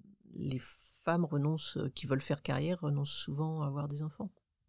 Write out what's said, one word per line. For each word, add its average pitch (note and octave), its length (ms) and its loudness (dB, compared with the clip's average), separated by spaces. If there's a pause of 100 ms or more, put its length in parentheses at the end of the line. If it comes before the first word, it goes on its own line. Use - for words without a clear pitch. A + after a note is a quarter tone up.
(320)
les C3 280 -2 (440)
femmes E3+ 220 4
renoncent, D3 520 2
euh, - 120 0
qui - 160 -6
veulent C3 160 2
faire - 220 0
carrière, D3+ 380 0
renoncent C#3+ 340 0
souvent D#3 480 0
à C#3+ 40 2
avoir C#3+ 200 -2
des C#3+ 160 -2
enfants. D#3 280 -4 (380)